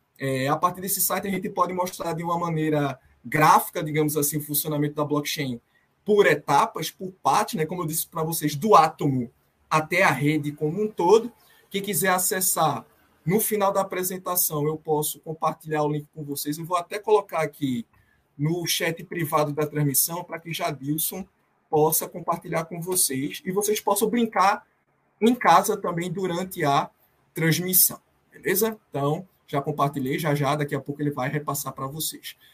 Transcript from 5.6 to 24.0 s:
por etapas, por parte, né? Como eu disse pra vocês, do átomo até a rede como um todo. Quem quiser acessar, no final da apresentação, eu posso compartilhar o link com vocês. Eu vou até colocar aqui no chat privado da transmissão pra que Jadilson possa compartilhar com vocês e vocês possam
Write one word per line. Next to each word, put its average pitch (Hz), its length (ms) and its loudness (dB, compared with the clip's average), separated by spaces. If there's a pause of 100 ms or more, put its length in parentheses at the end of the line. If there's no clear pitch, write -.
por 202 220 6
etapas, 156 640 2
por 190 200 -12 (120)
parte, 208 340 2
né? 160 100 0
Como 180 160 -6
eu 165 40 -4
disse 156 200 -4
pra 160 160 -6
vocês, 160 320 -2
do 202 200 4
átomo 156 560 4 (380)
até 160 340 2
a 180 80 6
rede 147 420 0
como 156 300 -4
um 214 60 -2
todo. 214 440 4 (380)
Quem 196 120 -4
quiser 190 280 -2
acessar, 180 760 4 (380)
no 190 160 4
final 202 320 4
da 196 80 4
apresentação, 185 840 -2
eu 156 100 0
posso 151 440 -2
compartilhar 156 600 -4
o 147 80 0
link 147 240 -4
com 156 80 -12
vocês. 143 360 -6
Eu 165 60 -10
vou 180 120 -2
até 175 220 -4
colocar 208 420 2
aqui 131 460 -4 (500)
no 160 300 -2
chat 170 360 -2
privado 151 500 -2
da 151 140 -2
transmissão 151 560 -2
pra 170 160 -12
que 165 140 -12
Jadilson 160 720 -6 (440)
possa 160 380 2
compartilhar 165 580 -6
com 170 140 -12
vocês 165 640 -4
e 190 60 -4
vocês 208 300 -2
possam 208 280 0